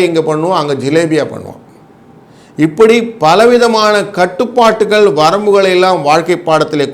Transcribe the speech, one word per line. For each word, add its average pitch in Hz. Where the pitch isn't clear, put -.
இங்கே 160
பண்ணுவோம், 165
அங்கே 147
ஜிலேபியா 156
பண்ணுவோம். 101
இப்படி 220
பலவிதமான 220
கட்டுப்பாட்டுகள், 214
வரம்புகளை 196
எல்லாம் 180
வாழ்க்கை 170
பாடத்திலே 151